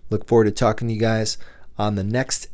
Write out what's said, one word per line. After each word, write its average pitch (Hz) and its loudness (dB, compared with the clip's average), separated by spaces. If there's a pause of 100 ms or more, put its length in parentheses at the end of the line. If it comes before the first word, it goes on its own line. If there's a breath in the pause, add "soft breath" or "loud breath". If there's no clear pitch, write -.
Look 107 -2
forward 113 6
to 101 2
talking 113 0
to 113 -2
you 107 -2
guys 110 0 (400 soft breath)
on 104 0
the 95 -2
next 117 -2